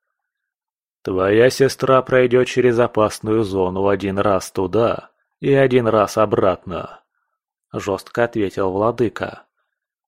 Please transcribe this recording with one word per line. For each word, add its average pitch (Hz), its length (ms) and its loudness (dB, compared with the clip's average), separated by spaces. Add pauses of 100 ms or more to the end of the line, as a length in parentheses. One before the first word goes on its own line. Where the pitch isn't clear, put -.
(1040)
"Твоя 104 480 2
сестра 131 520 0
пройдёт 127 440 2
через 123 320 0
опасную 110 640 0
зону 95 460 -2
один 98 300 -2
раз 101 340 -2
туда 98 580 -2 (300)
и 143 120 0
один 127 360 2
раз 107 280 2
обратно", 101 880 -2 (680)
жёстко 101 520 -4
ответил 98 460 -2
владыка. 107 760 -4 (600)